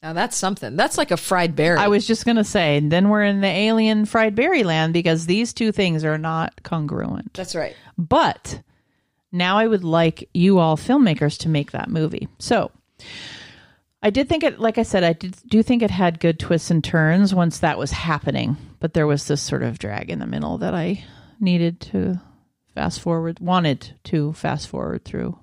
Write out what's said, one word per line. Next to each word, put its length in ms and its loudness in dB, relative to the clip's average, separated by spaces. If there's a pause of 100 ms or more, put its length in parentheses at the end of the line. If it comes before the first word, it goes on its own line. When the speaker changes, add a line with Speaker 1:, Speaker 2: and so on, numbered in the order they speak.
Speaker 1:
Now 120 -10
that's 220 -4
something. 400 -4
That's 220 0
like 140 0
a 60 0
fried 380 0
berry. 220 2
Speaker 2:
I 120 4
was 180 2
just 180 -2
gonna 180 2
say, 360 2
then 300 4
we're 140 4
in 180 2
the 60 2
alien 580 2
fried 280 2
berry 300 2
land 300 2
because 340 2
these 260 0
two 180 0
things 320 0
are 140 0
not 460 -4
congruent. 720 -6
Speaker 1:
That's 180 -10
right. 220 -6 (240)
Speaker 2:
But 600 0 (720)
now 280 2
I 80 2
would 160 0
like 500 2
you 240 6
all 180 4
filmmakers 680 2
to 80 -4
make 240 0
that 160 -6
movie. 380 -2 (120)
So 320 0 (1300)
I 100 2
did 180 0
think 140 0
it, 160 0
like 180 0
I 60 2
said, 200 0
I 100 4
did, 220 -8 (120)
do 160 4
think 180 2
it 100 2
had 280 0
good 200 2
twists 300 -2
and 140 2
turns 500 2
once 260 0
that 200 0
was 120 -4
happening. 680 -2 (220)
But 140 -6
there 140 2
was 200 0
this 140 -2
sort 220 -4
of 160 -6
drag 320 -8
in 80 -6
the 80 -8
middle 320 -6
that 160 -4
I 280 -4 (360)
needed 420 0
to 380 -4 (560)
fast 260 -4
forward, 380 -4
wanted 560 -2 (100)
to 280 -2
fast 340 -6
forward 360 -8
through. 400 -8